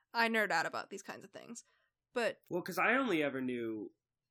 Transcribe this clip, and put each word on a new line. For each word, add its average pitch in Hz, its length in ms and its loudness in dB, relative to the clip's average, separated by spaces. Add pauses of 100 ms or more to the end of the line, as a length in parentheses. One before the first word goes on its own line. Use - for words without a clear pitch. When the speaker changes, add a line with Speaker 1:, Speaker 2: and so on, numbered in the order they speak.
(140)
Speaker 1:
I 233 160 4
nerd 214 220 4
out 165 140 4
about 123 240 -4
these 196 140 -10
kinds - 220 -12
of 196 60 -20
things. - 340 -16 (480)
But 226 260 0 (100)
Speaker 2:
Well, 175 120 -2
'cause 175 180 -6
I 196 160 4
only 226 260 2
ever 131 200 0
knew, 117 500 -4 (400)